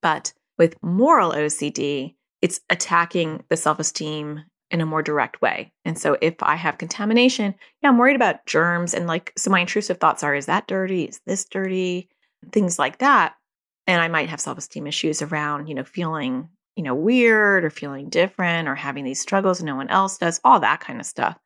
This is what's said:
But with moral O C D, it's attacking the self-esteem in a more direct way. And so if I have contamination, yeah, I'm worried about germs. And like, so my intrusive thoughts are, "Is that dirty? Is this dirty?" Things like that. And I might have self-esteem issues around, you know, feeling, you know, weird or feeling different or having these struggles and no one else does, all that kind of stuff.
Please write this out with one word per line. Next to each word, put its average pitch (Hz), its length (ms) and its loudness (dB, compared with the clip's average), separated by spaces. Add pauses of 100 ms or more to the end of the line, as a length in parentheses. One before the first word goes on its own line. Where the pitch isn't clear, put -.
But 160 320 -2 (240)
with 165 240 4
moral 202 540 4
O 151 140 0
C 151 220 -4
D, 143 460 -6 (240)
it's 180 200 0 (100)
attacking 170 760 0
the 165 80 0
self-esteem 151 880 -4 (260)
in 170 100 -2
a 160 60 0
more 156 160 -2
direct 147 400 -2
way. - 300 -2 (120)
And 165 140 -4
so - 220 0
if 165 200 0
I 151 160 0
have 165 220 -4
contamination, 214 760 2 (260)
yeah, 285 100 4
I'm 240 80 6
worried 262 180 6
about 220 300 0
germs. 170 480 2
And 175 120 -2
like, 170 300 -4
so - 140 -2
my 185 100 4
intrusive 180 380 -2
thoughts 156 260 0
are, 143 100 0
"Is 143 120 -4
that 185 200 -2
dirty? 190 380 -2
Is - 220 -12
this 190 180 -4
dirty?" 185 640 -4 (420)
Things 190 280 0
like - 200 -2
that. 247 380 2 (500)
And 180 140 4
I 165 80 2
might 160 220 -2
have 147 100 -10
self-esteem 143 460 -10
issues 151 340 -2
around, 151 480 -4
you 151 60 -8
know, 131 100 -6
feeling, 156 640 -6 (280)
you 185 60 -8
know, 131 120 -2
weird 214 680 4
or 156 60 -2
feeling 139 380 -12
different 170 600 0
or 135 60 -2
having 139 300 -8
these 131 160 -6
struggles 190 400 0
and 165 60 -6
no 139 100 -4
one 135 140 -6
else 190 260 0
does, 170 260 -2
all - 180 6
that 135 200 0
kind - 180 -12
of - 80 -12
stuff. - 400 -4